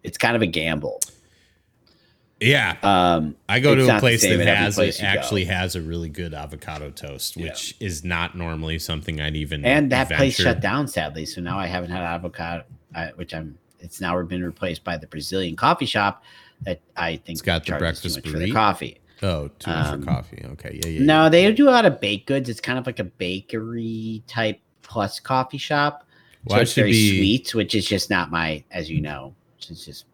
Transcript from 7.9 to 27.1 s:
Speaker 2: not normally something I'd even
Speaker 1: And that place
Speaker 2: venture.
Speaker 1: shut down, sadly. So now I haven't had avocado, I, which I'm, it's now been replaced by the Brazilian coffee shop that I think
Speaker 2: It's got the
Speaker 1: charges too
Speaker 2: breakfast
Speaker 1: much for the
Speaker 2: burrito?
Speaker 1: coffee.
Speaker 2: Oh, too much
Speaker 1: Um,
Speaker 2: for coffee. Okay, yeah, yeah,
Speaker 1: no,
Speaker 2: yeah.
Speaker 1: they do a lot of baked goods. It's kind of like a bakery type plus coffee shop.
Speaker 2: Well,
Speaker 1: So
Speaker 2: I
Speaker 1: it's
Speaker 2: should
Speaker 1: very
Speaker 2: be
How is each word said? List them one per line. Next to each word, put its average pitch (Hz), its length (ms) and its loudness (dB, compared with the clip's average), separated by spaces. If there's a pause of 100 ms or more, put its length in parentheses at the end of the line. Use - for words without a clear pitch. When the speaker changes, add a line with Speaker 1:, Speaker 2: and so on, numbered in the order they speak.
Speaker 2:
not 87 320 -2
normally 80 420 -4
something 78 420 -6
I'd 76 140 -4
even 76 300 -6
Speaker 1:
And 135 260 4
that 127 160 2
place 139 300 0
Speaker 2:
venture. - 60 0
Speaker 1:
shut 120 180 2
down, 123 260 0
sadly. 78 380 -6
So - 160 -10
now 90 180 -4
I 92 80 -4
haven't 87 240 -6
had 90 100 -4
avocado, 85 600 -8 (320)
I, 82 200 -6
which 85 200 -12
I'm, 78 220 -12 (240)
it's 85 200 -18
now 90 220 -2
been 90 200 -6
replaced 85 420 -8
by 87 120 -4
the 76 80 -14
Brazilian 85 520 -6
coffee 143 280 2
shop 101 380 -2 (380)
that 92 180 -6 (160)
I 82 220 -4
think - 180 -16
Speaker 2:
It's 78 60 -10
got 85 240 -2
the 92 60 -4
Speaker 1:
charges 78 60 -4
too - 60 -4
Speaker 2:
breakfast 82 320 -4 (100)
Speaker 1:
much 78 60 -6
for 80 80 -4
the 90 100 -2
Speaker 2:
burrito? 123 40 -2
Speaker 1:
coffee. 104 440 0 (240)
Speaker 2:
Oh, 78 280 -2 (100)
too - 100 -8
much 80 180 0
Speaker 1:
Um, 73 120 -4
Speaker 2:
for 67 80 -8
coffee. 64 340 -4 (100)
Okay, - 300 -12
yeah, 85 100 0
yeah, 78 140 0
Speaker 1:
no, 156 180 6
Speaker 2:
yeah. 160 60 8
Speaker 1:
they 180 220 8
do 277 160 6
a 262 40 8
lot 233 140 6
of 156 140 4
baked 101 280 -4
goods. 135 200 0
It's 113 140 -10
kind 127 180 -4
of 123 60 -8
like 123 140 -6
a 110 40 -4
bakery 110 1200 -6
type 110 340 -4 (200)
plus 101 380 -4
coffee 131 380 -2
shop. 147 480 -2 (400)
Speaker 2:
Well, 101 100 0
Speaker 1:
So 107 40 8
Speaker 2:
I - 20 6
Speaker 1:
it's 123 100 2
Speaker 2:
should 120 120 2
Speaker 1:
very 104 100 4
Speaker 2:
be 104 240 6